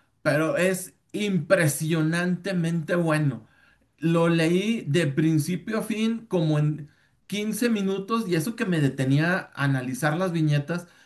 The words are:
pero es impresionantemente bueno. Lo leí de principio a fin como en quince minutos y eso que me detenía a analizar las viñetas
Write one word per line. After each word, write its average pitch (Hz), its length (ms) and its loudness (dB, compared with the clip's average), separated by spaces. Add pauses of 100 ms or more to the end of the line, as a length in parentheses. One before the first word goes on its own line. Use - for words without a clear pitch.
(240)
pero 156 340 0
es 180 380 -2 (160)
impresionantemente 170 1800 0
bueno. 151 520 0 (500)
Lo 170 320 2
leí 180 580 2
de 156 200 2
principio 160 720 0
a 190 40 -4
fin 226 440 -2
como 156 320 0
en 151 300 -2 (380)
quince 214 420 -2
minutos 196 580 -2
y 170 80 0
eso 165 200 -2
que 233 100 -4
me 175 160 0
detenía 139 720 0
a 139 120 -4
analizar 135 520 -2
las 185 140 -2
viñetas 156 560 0 (180)